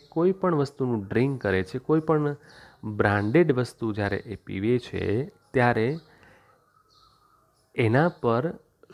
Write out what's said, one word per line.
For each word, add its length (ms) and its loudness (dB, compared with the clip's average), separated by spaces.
કોઈ 240 2
પણ 220 0
વસ્તુનું 520 -2
ડ્રિંક 360 0
કરે 220 2
છે, 140 -8
કોઈ 220 0
પણ 360 0
બ્રાન્ડેડ 680 2
વસ્તુ 400 -4
જ્યારે 240 -2
એ 200 -10
પીવે 420 -2
છે 480 -4
ત્યારે 720 0
એના 340 2
પર 500 -2